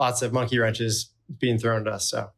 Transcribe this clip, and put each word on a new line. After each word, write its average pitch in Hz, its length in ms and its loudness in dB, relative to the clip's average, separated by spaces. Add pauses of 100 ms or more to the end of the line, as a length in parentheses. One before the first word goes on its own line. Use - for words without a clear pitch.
lots 123 220 2
of 117 100 -2
monkey 123 260 2
wrenches 113 520 0 (280)
being 120 200 2
thrown 113 280 0
at 107 60 -2
us. 98 160 -4
So. 107 300 -4